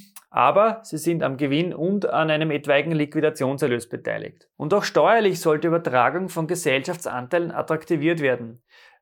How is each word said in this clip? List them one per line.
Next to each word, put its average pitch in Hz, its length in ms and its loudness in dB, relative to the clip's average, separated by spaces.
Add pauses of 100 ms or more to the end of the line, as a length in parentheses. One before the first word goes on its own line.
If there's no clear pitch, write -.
(300)
aber 190 540 2
sie - 140 -8
sind 165 260 -2
am 135 120 -2
Gewinn 147 380 -2
und 190 360 -2
an 156 220 0
einem 151 200 0
etwaigen 147 420 0
Liquidationserlös 143 960 0
beteiligt. 107 640 -8
Und 156 180 -4
auch 202 100 4
steuerlich 185 580 4
sollte 156 260 2
Übertragung 165 640 2
von 160 180 -4
Gesellschaftsanteilen 151 1040 -2
attraktiviert 160 680 -2
werden. 117 420 -2 (380)